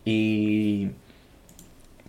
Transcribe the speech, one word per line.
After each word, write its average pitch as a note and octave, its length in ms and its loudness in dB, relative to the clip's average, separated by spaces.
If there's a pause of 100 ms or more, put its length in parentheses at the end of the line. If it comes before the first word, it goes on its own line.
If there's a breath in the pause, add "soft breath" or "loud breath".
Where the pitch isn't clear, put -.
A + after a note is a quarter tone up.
Y G#2+ 840 0 (1200 soft breath)